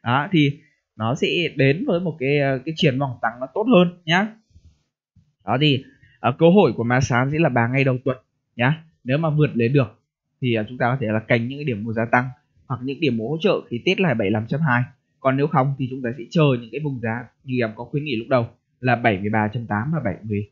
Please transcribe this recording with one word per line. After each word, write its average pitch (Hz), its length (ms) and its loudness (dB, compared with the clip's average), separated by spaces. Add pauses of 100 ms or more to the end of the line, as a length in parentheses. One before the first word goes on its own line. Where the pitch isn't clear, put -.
Đó, 131 280 0
thì 147 280 2 (360)
nó 113 200 -2
sẽ 190 120 -2 (280)
đến 143 320 2
với 180 120 0
một 165 200 -4
cái, 143 200 0
ờ, 135 260 0
cái 160 120 -6
triển 135 220 2
vọng 135 220 -4
tăng 117 180 -4
nó 131 140 -8
tốt 214 200 -2
hơn 175 320 4
nhá. 185 220 0 (1160)
Đó 110 160 0
thì, 151 220 2 (360)
ờ, 120 120 0
cơ 160 180 4
hội 175 240 6
của 110 100 -4
Masan 123 480 2
sẽ 151 80 -2
là 165 100 4
ba 117 180 2
ngày 135 160 0
đầu 127 220 2
tuần - 120 -2 (380)
nhá. 135 280 0 (200)
Nếu 127 140 -2
mà 165 120 0
vượt 151 240 2
lên 117 200 0
được 131 280 0 (400)
thì, 120 120 0
ờ, 107 160 -2
chúng 123 80 -14
ta 131 80 0
có 123 160 0
thể 107 60 -2
là 107 120 0
canh 117 280 0
những 139 100 -8
cái 147 80 -8
điểm 110 180 -4
mua 113 100 -6
giá 113 120 0
tăng 123 240 2 (380)
hoặc 120 160 -6
những 135 160 -8
điểm 127 180 0
mua 110 120 -6
hỗ 160 120 -4
trợ 151 280 2
khi 117 160 -6
test - 140 0
lại 151 160 2
bảy 110 100 0
mươi 98 60 2
lăm 113 160 -2
chấm 139 140 -4
hai. 123 220 2 (360)
Còn 135 180 0
nếu 143 100 2
không 139 300 0
thì 131 120 -4
chúng 131 120 -10
ta 120 160 -4
sẽ 110 120 -12
chờ 165 140 2 (180)
những 117 100 -18
cái 139 120 -8
vùng 139 160 -6
giá 113 280 -6 (160)
như 127 160 -4
em 110 160 0
có 120 80 -12
khuyến 143 200 -6
nghị 143 120 -4
lúc 117 140 -6
đầu 120 180 2 (320)
là 123 160 2
bảy 113 240 0
mươi 104 100 -4
ba 107 180 0
chấm 110 200 -6
tám 110 260 -4
và 160 120 -2
bảy 90 180 -2
mươi 104 280 -4